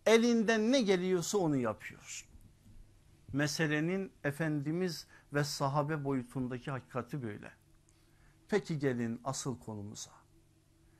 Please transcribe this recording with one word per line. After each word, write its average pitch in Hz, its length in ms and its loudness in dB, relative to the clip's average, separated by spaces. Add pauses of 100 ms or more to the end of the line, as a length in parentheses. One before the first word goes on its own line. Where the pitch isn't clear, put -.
elinden 226 680 6
ne 269 100 4
geliyorsa 185 560 2
onu 156 200 2
yapıyor. - 720 -6 (1040)
Meselenin 151 800 0 (120)
Efendimiz 151 840 -2 (260)
ve 147 100 2
sahabe 147 600 0
boyutundaki 127 680 -4
hakikati 123 520 -6
böyle. 104 280 -10 (960)
Peki 190 300 -2
gelin 120 440 -2
asıl 131 360 -6
konumuza. 107 520 -12 (880)